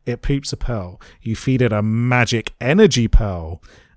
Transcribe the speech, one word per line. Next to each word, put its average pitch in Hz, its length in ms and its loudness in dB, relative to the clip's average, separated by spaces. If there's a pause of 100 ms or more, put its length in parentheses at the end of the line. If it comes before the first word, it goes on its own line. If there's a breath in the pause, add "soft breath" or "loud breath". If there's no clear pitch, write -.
it 120 160 -6
poops 139 320 -4
a - 40 -8
pearl. 95 420 -6 (220 soft breath)
You 113 140 -6
feed 127 260 0
it 120 100 2
a 107 100 0
magic 117 800 0
energy 131 480 4
pearl, 85 560 0 (340 soft breath)